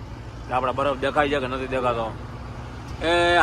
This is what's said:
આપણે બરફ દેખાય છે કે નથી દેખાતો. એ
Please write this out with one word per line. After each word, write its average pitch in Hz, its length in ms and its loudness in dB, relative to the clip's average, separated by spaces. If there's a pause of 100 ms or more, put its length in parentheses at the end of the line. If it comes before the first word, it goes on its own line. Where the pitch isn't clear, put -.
(520)
આપણે 127 220 2
બરફ 139 260 2
દેખાય 139 300 2
છે 143 100 2
કે 127 80 -2
નથી 131 200 -4
દેખાતો. 123 380 0 (960)
એ 160 100 2 (320)